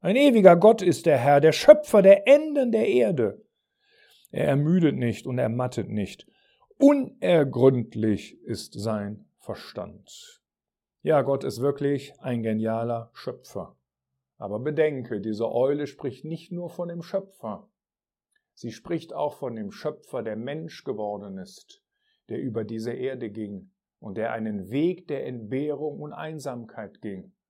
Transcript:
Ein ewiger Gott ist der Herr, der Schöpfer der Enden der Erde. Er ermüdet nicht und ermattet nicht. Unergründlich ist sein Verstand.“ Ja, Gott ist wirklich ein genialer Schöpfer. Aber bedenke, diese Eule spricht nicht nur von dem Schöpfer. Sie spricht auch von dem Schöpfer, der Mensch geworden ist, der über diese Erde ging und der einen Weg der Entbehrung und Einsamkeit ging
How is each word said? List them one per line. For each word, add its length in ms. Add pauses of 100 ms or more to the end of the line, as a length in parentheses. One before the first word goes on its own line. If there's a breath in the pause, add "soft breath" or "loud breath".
Ein 160
ewiger 400
Gott 260
ist 240
der 120
Herr, 220
der 120
Schöpfer 500
der 260
Enden 440
der 160
Erde. 520 (920 soft breath)
Er 180
ermüdet 480
nicht 300
und 120
ermattet 500
nicht. 400 (480 soft breath)
Unergründlich 1700
ist 320
sein 540 (100)
Verstand.“ 1040 (600)
Ja, 200
Gott 220
ist 160
wirklich 600
ein 220
genialer 720
Schöpfer. 640 (600)
Aber 220
bedenke, 640
diese 300
Eule 360
spricht 380
nicht 260
nur 180
von 200
dem 140
Schöpfer. 680 (840)
Sie 180
spricht 400
auch 220
von 200
dem 160
Schöpfer, 520
der 140
Mensch 460
geworden 560
ist, 440 (460)
der 120
über 240
diese 280
Erde 380
ging 400 (300)
und 160
der 160
einen 380
Weg 360
der 200
Entbehrung 760
und 120
Einsamkeit 880
ging 320 (180)